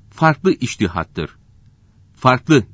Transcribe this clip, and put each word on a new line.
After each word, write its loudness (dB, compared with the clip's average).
farklı 0
içtihattır. -6
Farklı 2